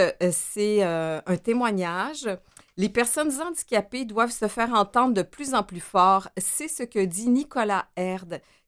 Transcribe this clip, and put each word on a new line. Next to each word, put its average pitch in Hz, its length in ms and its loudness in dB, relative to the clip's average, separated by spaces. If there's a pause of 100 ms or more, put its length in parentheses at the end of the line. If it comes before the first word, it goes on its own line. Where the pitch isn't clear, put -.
(220)
euh, 180 100 2
c'est, 208 540 0
euh, 160 400 -2
un 180 100 0
témoignage. 226 960 -2 (480)
Les 196 100 2
personnes 240 540 0
handicapées 247 640 -4
doivent 226 260 0
se 220 160 -2
faire 233 240 -2
entendre 233 420 2
de 190 100 2
plus 269 300 -8
en 214 100 2
plus 175 180 -12
fort. 190 560 4
C'est 294 320 -2
ce - 140 -6
que 226 200 0
dit 190 240 -2
Nicolas 240 600 0 (100)
Herd, 185 420 -6 (280)